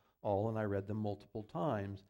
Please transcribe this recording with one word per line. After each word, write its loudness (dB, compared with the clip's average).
all, 2
and 0
I 2
read 0
them -2
multiple -4
times. -2